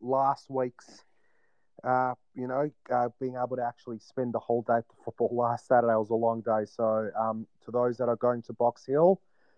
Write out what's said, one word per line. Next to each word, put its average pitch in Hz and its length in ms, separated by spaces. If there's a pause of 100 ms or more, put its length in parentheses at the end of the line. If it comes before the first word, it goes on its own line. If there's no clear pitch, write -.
last 135 480
week's, - 560 (800)
uh, 127 300 (200)
you 127 140
know, 143 220 (200)
uh, 120 180 (120)
being 127 160
able 123 200
to 123 80
actually 120 340
spend 123 340
the 113 80
whole 117 220
day 117 160
at 117 100
the - 60 (100)
football - 280
last 120 340
Saturday. 120 260
It 110 60
was 107 120
a 113 40
long 113 260
day. 110 240
So, 110 540
um, 113 280 (180)
to 117 60
those 123 280
that 123 100
are 117 80
going 123 260
to - 100
Box 120 340
Hill, 165 340 (360)